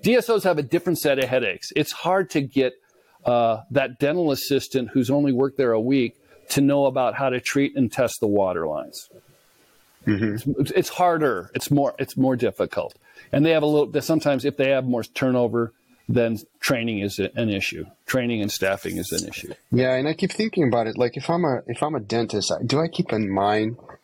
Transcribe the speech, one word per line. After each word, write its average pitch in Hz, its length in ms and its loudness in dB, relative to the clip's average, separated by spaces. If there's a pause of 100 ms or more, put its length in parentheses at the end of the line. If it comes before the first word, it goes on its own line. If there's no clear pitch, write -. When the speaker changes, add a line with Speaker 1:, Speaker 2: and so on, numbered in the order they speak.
Speaker 1:
D 220 120 4
S 240 140 2
Os 220 160 2
have 180 140 4
a 147 40 -2
different 165 360 0
set 139 200 2
of 131 100 0
headaches. 117 460 -2
It's 147 180 0
hard 185 380 0
to 156 100 0
get, 131 340 0 (500)
uh, 117 460 2
that 127 280 -2
dental 156 320 0
assistant 131 640 -2
who's 127 180 2
only 143 220 2
worked 131 240 0
there 123 160 2
a 110 80 2
week 127 360 0 (340)
to - 100 2
know 139 260 4
about 127 280 0
how 135 160 -2
to 123 100 -2
treat 139 360 0
and 127 160 0
test - 280 -2
the 113 80 0
water 92 380 0
lines. - 420 -8 (1000)
Speaker 2:
Mm-hmm. 107 540 -2
Speaker 1:
It's, 143 100 0
it's - 180 0
harder. 151 680 0
It's - 160 -4
more, 143 280 2
it's - 180 -6
more 131 200 2
difficult. 98 580 -2 (360)
And 143 140 2
they 160 60 4
have 156 120 4
a 151 40 2
little, 147 340 2
sometimes 143 460 0
if 139 100 -2
they 135 140 2
have 131 160 2
more 123 180 0
turnover, 120 680 0 (340)
then 113 300 2 (220)
training 117 400 -2
is 98 180 -4
a, 98 200 0
an 113 120 0
issue. 92 340 -4 (220)
Training 120 340 0
and 104 100 -2
staffing 95 460 -2
is 87 160 -6
an - 160 -4
issue. - 240 -14 (180)
Speaker 2:
Yeah, 127 240 2
and 131 140 0
I 160 60 -2
keep 185 180 -2
thinking 214 340 0
about 117 200 2
it. 110 100 -6
Like, 123 220 0
if 135 100 -12
I'm 170 160 2
a, 135 220 0
if 117 160 -4
I'm 151 120 -2
a 131 60 -2
dentist, 110 500 -2
I, 80 140 -4
do 135 160 2
I 165 80 0
keep 180 240 -4
in 107 180 -2
mind, 107 460 0 (280)